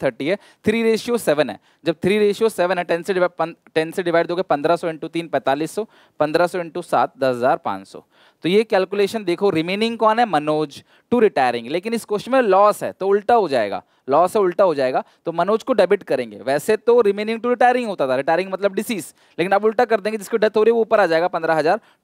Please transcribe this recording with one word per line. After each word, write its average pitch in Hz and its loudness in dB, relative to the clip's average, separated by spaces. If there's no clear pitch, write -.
थर्टी 135 -4
है, 190 0
three 226 2
ratio 226 0
seven 147 0
है, 98 -12
जब 165 -2
three 202 0
ratio 208 2
seven 180 0
है, 175 -4
टेन 170 -4
से 196 -4
डिवाइड, 180 0
पन-, 165 -4
टेन 160 0
से 190 -6
डिवाइड 170 2
दोगे, 175 -4
पन्द्रह 151 0
सौ 170 -6
इंटू 160 -8
तीन, 170 -8
पैंतालीस 147 -2
सौ, 214 -6
पन्द्रह 156 2
सौ 180 -8
इंटू 170 -10
सात, 135 0
दस 131 0
हज़ार 131 2
पाँच 98 -8
सौ। - -20
तो 156 -2
ये 202 4
कैलकुलेशन 202 -2
देखो, 175 0
रिमेनिंग 196 -2
कौन 220 2
है? 240 2
मनोज 151 -2
to 147 2
retiring। 123 0
लेकिन 180 -4
इस 233 -6
क्वेश्चन 208 -6
में 262 2
लॉस 202 4
है, 117 -4
तो 190 -6
उल्टा 208 2
हो 208 2
जाएगा, 104 -2
लॉस 170 2
है, 214 4
उल्टा 185 2
हो 175 2
जाएगा, 139 0
तो 170 -4
मनोज 185 -2
को 269 -4
डेबिट 196 2
करेंगे। 117 -4
वैसे 151 0
तो 233 2
remaining 214 -2
to 240 -2
retiring 247 2
होता 165 -2
था, 127 0
रिटायरिंग 165 -2
मतलब 190 -2
डिसीज, 208 -6
लेकिन 180 -2
अब 202 2
उल्टा 220 2
कर 220 0
देंगे, 214 -6
जिसको 208 -4
डेथ 214 0
हो 214 4
रही 220 4
है 233 2
वो 233 2
ऊपर 214 2
आ 196 4
जाएगा 165 2
पन्द्रह 160 -2
हजार, 160 2